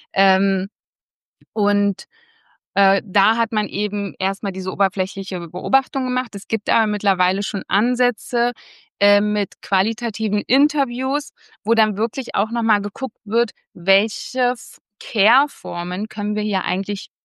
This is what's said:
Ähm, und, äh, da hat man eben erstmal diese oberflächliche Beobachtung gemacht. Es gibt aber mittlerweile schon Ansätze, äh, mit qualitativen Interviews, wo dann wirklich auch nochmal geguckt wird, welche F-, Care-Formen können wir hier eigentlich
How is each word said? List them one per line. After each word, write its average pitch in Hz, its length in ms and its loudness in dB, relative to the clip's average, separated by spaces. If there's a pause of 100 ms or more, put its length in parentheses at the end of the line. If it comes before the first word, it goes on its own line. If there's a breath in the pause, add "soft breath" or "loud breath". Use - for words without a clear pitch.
(140 loud breath)
Ähm, 190 560 2 (840)
und, 202 520 0 (720 soft breath)
äh, 196 300 4
da 202 320 2
hat 233 160 0
man 214 140 0
eben 202 520 -4
erstmal 190 340 -4
diese 185 180 -4
oberflächliche 190 800 -4
Beobachtung 254 560 -2
gemacht. 254 300 -4
Es 196 120 -12
gibt - 220 -2
aber 226 180 2
mittlerweile 196 560 0
schon - 240 -6
Ansätze, 240 840 0 (460 loud breath)
äh, 202 220 6
mit 208 400 -2
qualitativen 214 840 -2
Interviews, 269 840 0 (320 soft breath)
wo 220 120 2
dann 214 220 2
wirklich 226 380 -4
auch 214 160 -2
nochmal 220 300 2
geguckt 202 440 -6
wird, 220 260 0 (220)
welche 208 800 0
F-, - 260 -18 (200)
Care-Formen 196 1080 0
können 208 260 -4
wir 208 80 -2
hier 208 220 -2
eigentlich 196 440 -4 (160)